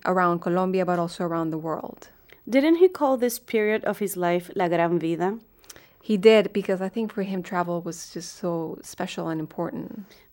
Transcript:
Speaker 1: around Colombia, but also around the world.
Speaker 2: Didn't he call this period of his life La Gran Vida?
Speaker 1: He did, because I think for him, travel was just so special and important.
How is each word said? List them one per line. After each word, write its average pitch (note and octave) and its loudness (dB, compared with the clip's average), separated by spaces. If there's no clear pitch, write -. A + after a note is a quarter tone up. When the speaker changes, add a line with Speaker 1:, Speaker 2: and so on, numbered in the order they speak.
Speaker 1:
around F3+ 2
Colombia, F#3 0
but F3 0
also E3+ -4
around E3 -2
the D#3+ -4
world. - -8
Speaker 2:
Didn't C4+ 4
he F4+ 8
call C#4+ 2
this A#3+ -2
period G#3+ 0
of G#3 -4
his G3+ -4
life F3 0
La F#3 2
Gran E3+ 2
Vida? E3+ -2
Speaker 1:
He G#3+ 0
did, G#3 6
because G3 -2
I F#3+ -4
think A3 -4
for G3+ -4
him, F#3+ -4
travel F3 -2
was E3 -10
just - -14
so E3 -6
special - -8
and D#3+ -4
important. E3 -8